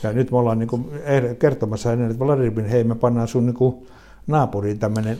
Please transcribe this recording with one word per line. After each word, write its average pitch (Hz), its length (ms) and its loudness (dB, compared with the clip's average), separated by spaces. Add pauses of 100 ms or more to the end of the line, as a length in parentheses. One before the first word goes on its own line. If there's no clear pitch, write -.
Ja 107 100 -2
nyt 123 180 0
me 123 80 0
ollaan, 113 200 2
niin 113 100 -2
kuin, 123 180 -4 (180)
er-, 131 300 0
kertomassa 120 540 0
hänelle, 117 220 0
että 120 140 -4
Vladimir, 120 400 0
hei, 117 200 2
me 113 100 0
pannaan 117 340 0
sun, 120 180 0
niin 120 80 0
kuin, 127 320 0 (400)
naapuriin 104 520 0
tämmönen 110 420 -2